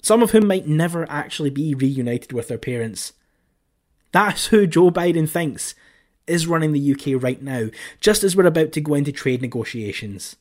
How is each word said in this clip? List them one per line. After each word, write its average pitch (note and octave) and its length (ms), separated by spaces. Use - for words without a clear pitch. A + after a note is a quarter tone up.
some A3+ 180
of A3+ 100
whom A3 140
might F#3 220
never E3 420
actually D3 400
be C#3+ 240
reunited C3 580
with A#2 180
their A#2 100
parents. A2+ 540
That's G3+ 300
who G#3 200
Joe F3 260
Biden E3+ 380
thinks - 460
is E3 220
running D#3+ 240
the C#3+ 80
U C#3 160
K C3+ 200
right B2+ 260
now, C3 260
just G#3 240
as F#3+ 100
we're F#3 120
about D#3+ 260
to - 80
go D3+ 140
into C#3+ 180
trade B2+ 300
negotiations. A2 1000